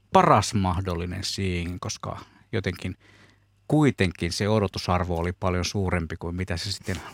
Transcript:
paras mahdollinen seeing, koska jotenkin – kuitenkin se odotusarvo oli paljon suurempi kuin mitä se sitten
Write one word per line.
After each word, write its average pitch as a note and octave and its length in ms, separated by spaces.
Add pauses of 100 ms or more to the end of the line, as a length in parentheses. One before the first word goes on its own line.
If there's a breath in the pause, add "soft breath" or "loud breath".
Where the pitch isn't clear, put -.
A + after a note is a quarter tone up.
(120)
paras D3+ 420
mahdollinen F#2 720
seeing, F2+ 560
koska - 380 (340 loud breath)
jotenkin – F2+ 440 (720 soft breath)
kuitenkin G2+ 640
se G2+ 160
odotusarvo F#2 720
oli F2 140
paljon F2+ 320
suurempi F2 520
kuin F2 200
mitä F2+ 200
se G2 160
sitten - 240 (180)